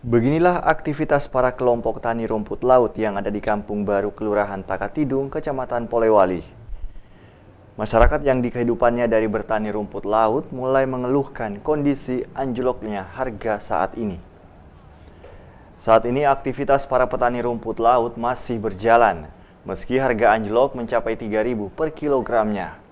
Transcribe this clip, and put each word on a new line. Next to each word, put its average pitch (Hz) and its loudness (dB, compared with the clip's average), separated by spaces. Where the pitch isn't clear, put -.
Beginilah 143 2
aktivitas 151 0
para 127 0
kelompok 117 0
tani 117 -4
rumput 107 -4
laut 123 4
yang 104 -2
ada 101 -2
di 104 -2
Kampung 104 -2
Baru, 101 0
Kelurahan 101 -2
Takatidung, 135 -4
Kecamatan 131 -4
Polewali. 104 4
Masyarakat 120 4
yang 131 4
di 120 0
kehidupannya 120 2
dari 110 2
bertani 107 -2
rumput 101 -6
laut 113 2
mulai 131 0
mengeluhkan 123 -2
kondisi 143 -2
anjloknya 120 -4
harga 110 -6
saat 95 -2
ini. 101 -6
Saat 113 4
ini 139 0
aktivitas 139 0
para 127 4
petani 123 0
rumput 113 -4
laut 117 2
masih 120 -4
berjalan, 101 2
meski 123 -2
harga 117 4
anjlok 113 0
mencapai 113 -4
tiga 107 -2
ribu 107 -4
per 156 -6
kilogramnya. 110 -2